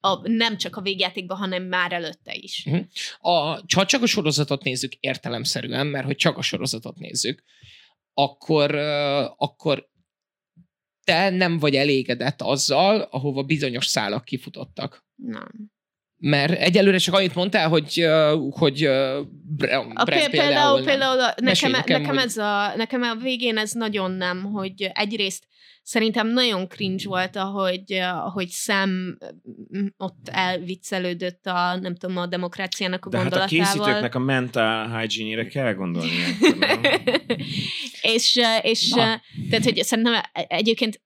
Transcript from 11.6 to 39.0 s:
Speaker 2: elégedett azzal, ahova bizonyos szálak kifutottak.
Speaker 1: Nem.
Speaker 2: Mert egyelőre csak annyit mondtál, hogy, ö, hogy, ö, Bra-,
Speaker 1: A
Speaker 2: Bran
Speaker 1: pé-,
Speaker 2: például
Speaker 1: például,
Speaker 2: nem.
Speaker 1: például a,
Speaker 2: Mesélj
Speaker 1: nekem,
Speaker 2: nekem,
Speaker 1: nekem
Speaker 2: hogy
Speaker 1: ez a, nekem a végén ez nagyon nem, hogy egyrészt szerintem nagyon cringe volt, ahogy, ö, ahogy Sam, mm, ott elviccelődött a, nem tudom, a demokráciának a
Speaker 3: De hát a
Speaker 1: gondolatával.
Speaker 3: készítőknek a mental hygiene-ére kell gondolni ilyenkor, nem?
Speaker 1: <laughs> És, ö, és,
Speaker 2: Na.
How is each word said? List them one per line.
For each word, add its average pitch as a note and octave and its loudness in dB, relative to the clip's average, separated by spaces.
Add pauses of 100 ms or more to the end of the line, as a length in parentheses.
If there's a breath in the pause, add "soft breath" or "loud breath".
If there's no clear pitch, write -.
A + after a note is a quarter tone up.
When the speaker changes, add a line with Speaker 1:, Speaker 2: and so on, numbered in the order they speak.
Speaker 2:
elégedett C3 0
azzal, D3 2
ahova C#3 -4
bizonyos C#3 -2
szálak G#2+ -2
kifutottak. - -10
Speaker 1:
Nem. G#3+ -12 (500)
Speaker 2:
Mert C#3+ 2
egyelőre F#3 6
csak F3+ 0
annyit F#3+ 4
mondtál, F3+ 2
hogy, D#3 2
ö, D#3 6 (140)
hogy, C#3+ 2
ö, C3+ 2 (340)
Bra-, C3+ 0 (160)
Speaker 1:
A A#3 2
Speaker 2:
Bran B3+ 2
Speaker 1:
pé-, D4 2
Speaker 2:
például - 0
Speaker 1:
például, C#4+ 4
Speaker 2:
nem. C4 0
Speaker 1:
például C4+ 2
a, A#3+ 2
Speaker 2:
Mesélj C4 4
Speaker 1:
nekem, - -
Speaker 2:
nekem, B3+ 2
Speaker 1:
nekem C#4 0
Speaker 2:
hogy C4 2
Speaker 1:
ez A3+ -4
a, G#3 0
nekem A3+ -2
a A#3 -2
végén A#3+ -2
ez G#3+ -2
nagyon G#3+ -2
nem, F#3 -2
hogy G3 -6
egyrészt G3+ -2 (360 soft breath)
szerintem A3 0
nagyon A3+ 2
cringe F#3+ -6
volt, F#3 -2
ahogy, F#3+ -4
ö, F#3+ 0
ahogy F3+ -4
Sam, G3 0 (880)
mm, G3+ -2 (100)
ott - -10
elviccelődött F3+ -4
a, F3+ 0
nem F#3 -6
tudom, F#3 -6
a F3 -2
demokráciának F3+ -4
a - -12
Speaker 3:
De F#3+ -4
hát F#3 2
a - 0
Speaker 1:
gondolatával. F#3+ 2
Speaker 3:
készítőknek G#3 0
a B2+ 0
mental A#2 0
hygiene-ére A2 -4
kell A#2+ -2
gondolni E2+ -2
ilyenkor, G#3 2
nem? - 2
Speaker 1:
<laughs> - 0 (800 loud breath)
És, - 2
ö, A#3 4
és, A3+ 0
Speaker 2:
Na. B3 4